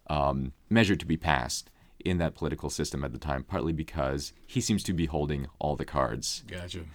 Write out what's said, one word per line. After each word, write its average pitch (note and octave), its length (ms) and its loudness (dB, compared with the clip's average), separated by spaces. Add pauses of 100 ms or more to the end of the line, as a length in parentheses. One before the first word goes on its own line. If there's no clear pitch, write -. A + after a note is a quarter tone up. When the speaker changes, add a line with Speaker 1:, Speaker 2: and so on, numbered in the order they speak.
Speaker 1:
um, C#2 420 2 (180)
measure G#2 260 6
to D#2+ 100 -2
be D#2+ 120 2
passed C2+ 520 0 (340)
in F2+ 160 2
that E2 160 0
political D#2 340 -2
system C#2+ 340 -2
at C2 80 -4
the A#1+ 60 -6
time, C2+ 260 -2
partly E2 300 0
because C#2+ 580 -2 (140)
he B2+ 160 -2
seems G#2 220 2
to G2+ 100 0
be E2+ 140 2
holding D2 400 0 (120)
all D2 160 0
the - 100 -4
cards. B1 640 0
Speaker 2:
Gotcha. F2 340 -8 (140)